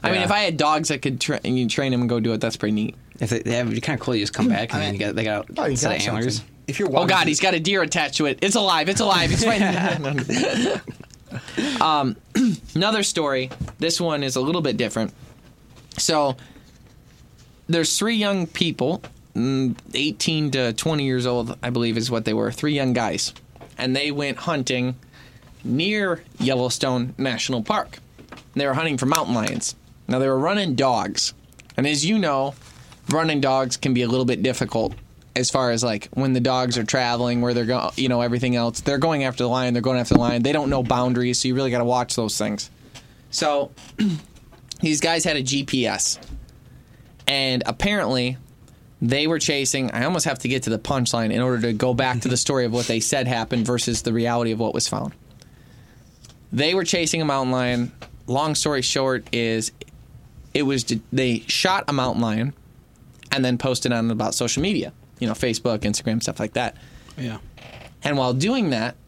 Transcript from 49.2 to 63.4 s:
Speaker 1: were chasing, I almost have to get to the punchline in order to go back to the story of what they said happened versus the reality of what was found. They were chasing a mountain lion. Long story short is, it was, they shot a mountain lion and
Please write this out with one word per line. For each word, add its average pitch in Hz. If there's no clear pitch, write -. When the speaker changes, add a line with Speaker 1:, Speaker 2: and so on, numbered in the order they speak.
Speaker 1:
were 160
chasing, 135
I 117
almost 165
have 143
to -
get 127
to 110
the 113
punchline 120
in 107
order 123
to 120
go 123
back 127
to 127
the 123
story 131
of 113
what 120
they 113
said 127
happened 117
versus 120
the 117
reality 117
of 110
what 113
was -
found. -
They 147
were 381
chasing 165
a -
mountain 135
lion. 123
Long 147
story 143
short 131
is, 113
it 147
was, 135
they 123
shot 190
a 143
mountain 127
lion 113
and 135